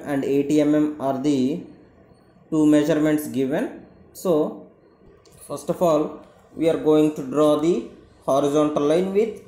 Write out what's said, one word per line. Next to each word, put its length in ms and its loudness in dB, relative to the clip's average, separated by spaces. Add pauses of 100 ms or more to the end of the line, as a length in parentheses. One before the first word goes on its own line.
and 180 -4
eighty 380 0
M 140 2
M 260 -2
are 160 -2
the 460 -2 (840)
two 160 2
measurements 600 2
given. 580 -4 (280)
So 540 -2 (800)
first 220 -12
of 120 -2
all 440 0 (300)
we 140 0
are 80 0
going 380 2
to 80 -8
draw 360 2
the 300 -2 (340)
horizontal 600 0
line 300 0
with 340 0